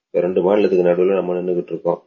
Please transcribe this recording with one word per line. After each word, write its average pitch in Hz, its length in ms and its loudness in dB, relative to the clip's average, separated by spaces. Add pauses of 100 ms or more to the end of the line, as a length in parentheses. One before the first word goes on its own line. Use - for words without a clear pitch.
இப்ப - 200 -4
ரெண்டு 92 220 0
மாநிலத்துக்கு 92 460 2
நடுவுல 90 260 2
நம்ம 90 200 -2
நின்னுகிட்டு 90 380 -4
இருக்கோம். 85 340 -4